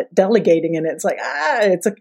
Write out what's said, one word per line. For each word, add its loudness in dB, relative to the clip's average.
delegating. 2
And -2
it's -6
like, -4
ah, -2
it's 0
a, -2